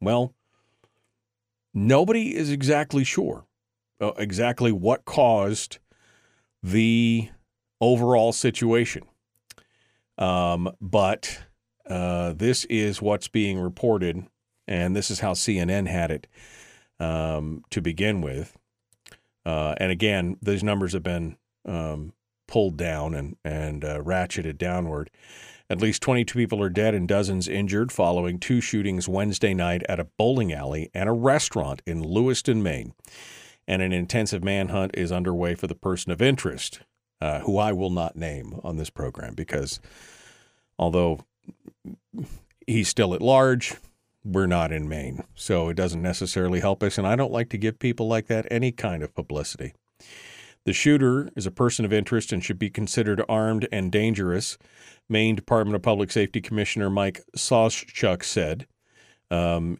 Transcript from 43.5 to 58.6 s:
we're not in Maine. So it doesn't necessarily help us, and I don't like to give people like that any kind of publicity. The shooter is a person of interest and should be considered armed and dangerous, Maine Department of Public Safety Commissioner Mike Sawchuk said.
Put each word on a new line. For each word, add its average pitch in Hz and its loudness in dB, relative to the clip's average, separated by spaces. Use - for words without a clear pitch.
we're 95 2
not 85 2
in 78 -4
Maine. 69 -8
So 85 -2
it 82 -4
doesn't 85 -2
necessarily 90 -2
help 98 0
us, 101 0
and 98 0
I 107 2
don't 131 0
like 117 -2
to 117 -6
give 107 -2
people 117 -2
like 110 0
that 110 -2
any 120 0
kind 87 -4
of 76 -8
publicity. 73 -8
The 95 2
shooter 139 4
is - -4
a 95 -4
person 120 0
of 101 0
interest 107 0
and 92 -2
should 95 -4
be 104 0
considered 107 0
armed 110 2
and 95 -2
dangerous, 101 0
Maine 110 4
Department 104 2
of 98 -2
Public 104 2
Safety 107 0
Commissioner 104 -2
Mike 98 0
Sawchuk - 2
said. 85 -2